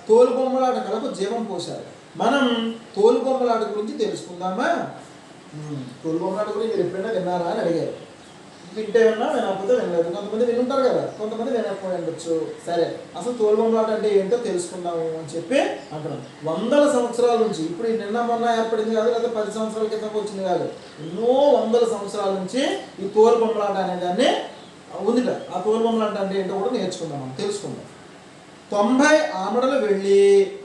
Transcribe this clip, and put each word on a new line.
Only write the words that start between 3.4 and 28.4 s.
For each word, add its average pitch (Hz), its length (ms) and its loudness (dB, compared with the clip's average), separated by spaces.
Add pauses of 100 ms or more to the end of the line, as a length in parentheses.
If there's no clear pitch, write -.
గురించి 208 380 -4
తెలుసుకుందామా? 190 920 -2 (680)
ఉమ్, 147 300 -10 (200)
తోలుబొమ్మలాట 185 440 -2
గురించి 208 280 -2
మీరు 175 100 2
ఎప్పుడైనా 196 240 -4
విన్నారా 180 360 -2
అని - 140 -2
అడిగారు. - 500 -2 (680)
వింటే 220 260 2
విన్నా, 226 240 4
వినకపోతే 202 540 0
వినలేదు. 175 300 0
కొంతమంది 202 340 -2
వినుంటారు 254 360 0
కదా, 226 260 2
కొంతమంది 220 440 -6
వినకపోయి 196 440 -4
ఉండొచ్చు. 165 520 -4 (200)
సరే, 170 320 -2 (200)
అసలు 233 140 -6
తోలుబొమ్మలాట 220 580 2
అంటే 202 280 2
ఏంటో 190 180 2
తెలుసుకుందాము 175 640 -4
అని 160 360 -6
చెప్పి 254 260 0
అంటున్నాం. 147 640 -8 (180)
వందల 233 480 2
సంవత్సరాల 240 460 2
నుంచి, 180 240 0
ఇప్పుడు 226 260 -4
ఈ 220 100 0
నిన్న 208 220 -2
మొన్న 233 300 0
ఏర్పడింది 226 440 0
కాదు, 220 160 2
లేదా 226 320 -2
పది 196 120 -4
సంవత్సరాల 220 320 -2
క్రితం 214 200 -4
వచ్చింది 196 380 -6
కాదు, 175 240 -2 (320)
ఎన్నో 208 320 0
వందల 240 520 4
సంవత్సరాల 208 460 -2
నుంచి 247 480 -2 (280)
ఈ - 20 -4
తోలుబొమ్మలాట 214 680 4
అనే 180 240 -2
దాన్ని 185 360 2 (640)
ఉందిట. 220 380 0 (200)
ఆ 185 40 -2
తోలుబొమ్మలాట 220 580 0
అంటే 190 220 -2
ఏంటో 190 180 -4
కూడా 196 120 0
నేర్చుకుందాం, 175 500 -4
మనం 131 200 -10
తెలుసుకుందాం. - 440 -6 (880)